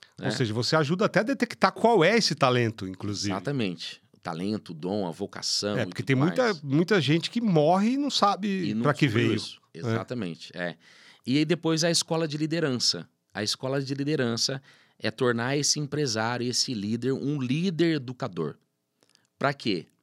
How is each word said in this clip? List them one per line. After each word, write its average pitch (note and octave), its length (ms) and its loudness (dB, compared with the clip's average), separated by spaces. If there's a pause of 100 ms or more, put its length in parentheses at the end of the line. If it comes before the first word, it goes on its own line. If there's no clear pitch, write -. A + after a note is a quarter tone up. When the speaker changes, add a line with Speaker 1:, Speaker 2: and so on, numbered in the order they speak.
(180)
Speaker 1:
Ou - 60 -8
Speaker 2:
né? G2 80 0
Speaker 1:
seja, A2+ 200 0
você A#2 220 0
ajuda D#3+ 300 2
até - 160 2
a - 20 4
detectar A3 500 0
qual A3+ 300 4
é G3 140 6
esse F#3 180 2
talento, A#2+ 540 2
inclusive. G2 440 -4
Speaker 2:
Exatamente. G2 680 -4 (100)
O - 60 -20
talento, F#2 520 -6
o E2+ 40 -12
dom, F#2 320 -2
a E2+ 60 -4
vocação G2 680 -4
Speaker 1:
É, B2 40 0
Speaker 2:
e G#2 40 -2
Speaker 1:
porque F2+ 160 -8
Speaker 2:
tudo - 60 -14
Speaker 1:
tem C3+ 80 4
muita, E3 260 2
Speaker 2:
mais. G#3 200 0
Speaker 1:
muita E3 380 2
gente D3+ 300 2
que A#3+ 100 -4
morre F#3+ 520 4
e C4+ 40 0
não C#4 140 -2
sabe F#3+ 600 0
Speaker 2:
E G#2+ 40 -2
não A2+ 80 0
Speaker 1:
pra D3 100 4
que D3 140 2
Speaker 2:
descobriu A#2 220 2
Speaker 1:
veio. A2 80 2
Speaker 2:
isso. - 240 -8 (120)
Speaker 1:
É. - 60 -18
Speaker 2:
Exatamente, G#2+ 760 -4
é. F2 220 -6 (480)
E C3 140 2
aí D#3 60 4
depois D#3+ 400 0
a E3+ 60 2
escola E3 360 0
de D3+ 100 -6
liderança. D3 720 -2 (240)
A G#2+ 120 -6
escola C3+ 360 -2
de C3+ 140 -6
liderança C#3 680 -2 (380)
é A2 100 -4
tornar A#2+ 480 0
esse D3+ 220 0
empresário, B2 680 -2
esse B2 260 -2
líder, A#2 380 -2
um C3+ 280 -2
líder D#3+ 540 0
educador. A#2+ 640 -6 (840)
Pra C#3 160 0
quê? G2 320 -2 (160)